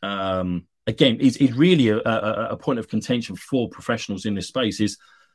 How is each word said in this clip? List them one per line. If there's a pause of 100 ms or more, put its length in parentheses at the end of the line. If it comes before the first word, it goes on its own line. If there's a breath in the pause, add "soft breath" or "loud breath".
um, (200)
again,
is,
is
really
a,
a,
a
point
of
contention
for
professionals
in
this
space,
is (380 soft breath)